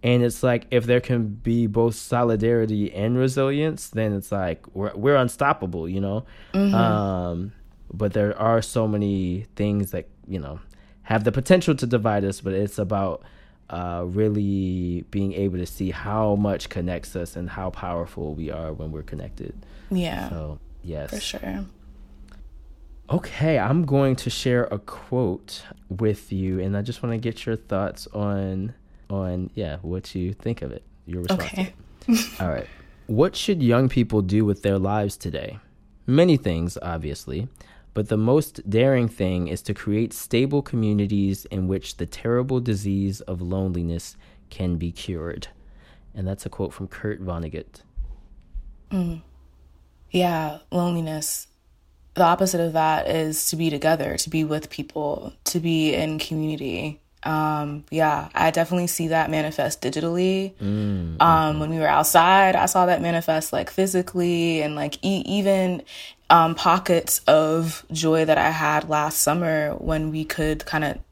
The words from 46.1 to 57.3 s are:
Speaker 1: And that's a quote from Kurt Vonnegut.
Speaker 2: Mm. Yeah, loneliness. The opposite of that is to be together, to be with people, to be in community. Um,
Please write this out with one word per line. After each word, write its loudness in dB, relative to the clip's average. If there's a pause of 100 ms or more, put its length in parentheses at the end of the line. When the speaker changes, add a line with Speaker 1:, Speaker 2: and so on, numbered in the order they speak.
Speaker 1:
And -6
that's -6
a -8
quote -6
from -10
Kurt -8
Vonnegut. -8 (1120)
Speaker 2:
Mm. -2 (880)
Yeah, 0 (120)
loneliness. -2 (640)
The 4
opposite 4
of 0
that 2
is 0
to -4
be 2
together, 0
to -4
be 0
with -2
people, -6 (140)
to -2
be 2
in 0
community. -4 (240)
Um, -2